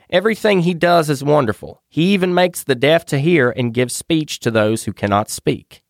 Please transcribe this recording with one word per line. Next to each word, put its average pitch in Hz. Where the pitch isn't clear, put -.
'Everything 202
he 175
does 170
is 139
wonderful. 139
He 180
even 180
makes 180
the 135
deaf 143
to 143
hear 143
and 120
gives 123
speech -
to 120
those 110
who 101
cannot 101
speak.'" -